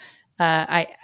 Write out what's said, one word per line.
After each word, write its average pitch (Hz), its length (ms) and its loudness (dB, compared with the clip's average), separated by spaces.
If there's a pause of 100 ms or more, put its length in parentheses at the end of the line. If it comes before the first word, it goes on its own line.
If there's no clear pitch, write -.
(380)
uh, 160 320 2
I, 165 160 0 (180)